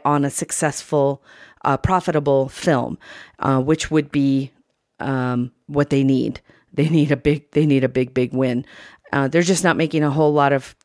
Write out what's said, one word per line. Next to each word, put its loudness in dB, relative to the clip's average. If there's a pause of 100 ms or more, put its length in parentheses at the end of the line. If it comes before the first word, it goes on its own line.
on 2
a -2
successful, -2 (400)
uh, 0
profitable 0
film, -2 (400)
uh, 2
which 0
would 0
be, 0 (480)
um, -4 (140)
what -2
they 2
need. 0 (320)
They 0
need 2
a 0
big, -2
they 2
need 2
a 2
big, -2
big 0
win. -2 (500)
Uh, 0
they're 2
just 0
not 2
making 0
a 2
whole 2
lot 4
of -4